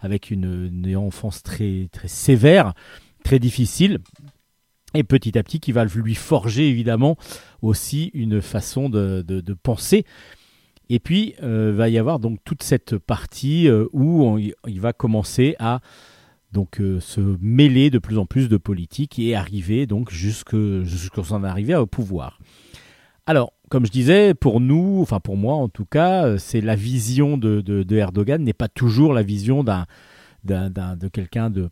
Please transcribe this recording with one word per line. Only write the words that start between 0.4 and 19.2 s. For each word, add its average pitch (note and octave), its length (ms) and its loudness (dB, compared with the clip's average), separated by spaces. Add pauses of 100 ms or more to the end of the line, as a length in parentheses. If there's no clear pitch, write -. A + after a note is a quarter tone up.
une F2+ 240 -4
enfance G2+ 460 -6
très, F#2+ 480 -4
très - 160 -16
sévère, C3+ 680 4 (520)
très C3 160 4
difficile, B2+ 580 0 (960)
et D#3 80 2
petit A#2 340 2
à A2 60 2
petit - 160 -6
qui D3+ 140 -4
va A2+ 140 2
lui A2 280 -2
forger C3+ 560 0
évidemment A#2+ 460 2 (460)
aussi C#3 520 -2
une A2 260 0
façon C3 480 -6
de, G2 380 -2
de, F#2+ 140 -4
de F#2 140 -8
penser. A#2 500 0 (840)
Et A#2+ 80 2
puis, G3+ 440 -2
euh, A2 320 -2
va A2+ 140 2
y A2+ 80 2
avoir B2+ 220 0
donc A2+ 260 -4
toute - 180 -8
cette A#2+ 360 -2
partie, D3 680 0
euh, A2 260 4
où D#3 280 4
on, A2 140 4
il G#2 460 -6
va A#2 100 -2
commencer A#2 680 0
à A#2 220 -2 (720)
donc, G2 260 -4
euh, F#2+ 220 0
se - 220 -6 (180)
mêler B2+ 480 4
de C3 100 2
plus G#2+ 200 -2
en G2 80 -2
plus C3+ 240 0
de G#2+ 80 4
politique G2 600 -6
et A#2 160 0